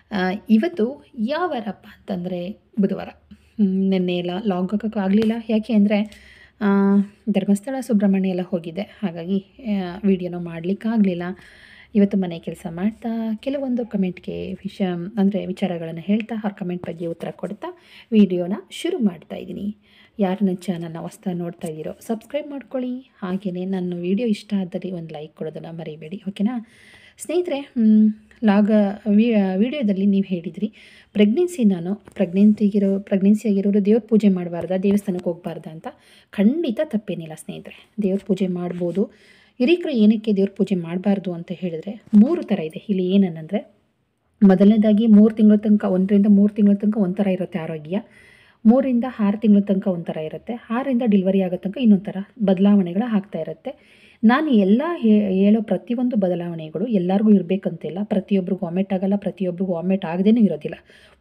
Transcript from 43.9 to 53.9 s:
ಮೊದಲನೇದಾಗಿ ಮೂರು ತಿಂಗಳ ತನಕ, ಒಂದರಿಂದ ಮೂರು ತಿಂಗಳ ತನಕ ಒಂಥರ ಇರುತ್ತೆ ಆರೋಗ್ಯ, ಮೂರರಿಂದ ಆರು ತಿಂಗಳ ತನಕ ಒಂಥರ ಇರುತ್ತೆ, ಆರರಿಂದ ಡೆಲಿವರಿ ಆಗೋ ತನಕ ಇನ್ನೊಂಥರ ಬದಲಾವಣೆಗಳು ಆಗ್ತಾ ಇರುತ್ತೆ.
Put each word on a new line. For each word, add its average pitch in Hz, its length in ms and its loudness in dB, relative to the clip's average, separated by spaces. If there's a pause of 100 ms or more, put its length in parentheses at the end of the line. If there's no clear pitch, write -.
ಮೊದಲನೇದಾಗಿ 208 640 6
ಮೂರು 214 280 8
ತಿಂಗಳ 214 200 6
ತನಕ, 208 280 2
ಒಂದರಿಂದ 196 460 2
ಮೂರು 202 240 4
ತಿಂಗಳ 202 200 4
ತನಕ 214 240 0
ಒಂಥರ 196 300 0
ಇರುತ್ತೆ 185 320 -2
ಆರೋಗ್ಯ, 160 420 -6 (640)
ಮೂರರಿಂದ 247 380 4 (160)
ಆರು 202 180 0
ತಿಂಗಳ 208 220 4
ತನಕ 196 280 -2
ಒಂಥರ 175 300 -4
ಇರುತ್ತೆ, 160 360 -10 (160)
ಆರರಿಂದ 254 360 -2
ಡೆಲಿವರಿ 196 360 2
ಆಗೋ 180 140 -2
ತನಕ 190 260 -8
ಇನ್ನೊಂಥರ 196 340 4 (280)
ಬದಲಾವಣೆಗಳು 196 720 2
ಆಗ್ತಾ 190 240 -4
ಇರುತ್ತೆ. - 640 -12 (220)